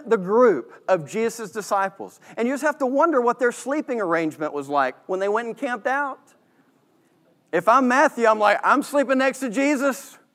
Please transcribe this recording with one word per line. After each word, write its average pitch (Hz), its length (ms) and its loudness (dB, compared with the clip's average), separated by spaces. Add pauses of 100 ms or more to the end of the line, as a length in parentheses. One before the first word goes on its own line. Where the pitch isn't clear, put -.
the 220 120 2
group 196 720 2
of 170 220 0
Jesus' 220 420 -4
disciples. 196 680 -6 (180)
And 233 100 -2
you 269 60 -2
just 262 100 -6
have 294 160 -2
to 277 60 -2
wonder 277 360 0
what 240 180 0
their 240 140 0
sleeping 262 480 -6
arrangement 156 520 -4
was 143 140 -8
like 139 280 -2 (120)
when 185 120 -4
they 202 100 -2
went 226 180 -2
and 226 100 -10
camped 247 300 -6
out. 269 320 -4 (1300)
If 175 140 0
I'm 247 200 6
Matthew, 262 380 2
I'm 220 140 4
like, 208 240 2
"I'm 254 180 4
sleeping 269 380 0
next 262 200 -2
to 269 100 -6
Jesus 277 680 -2 (160)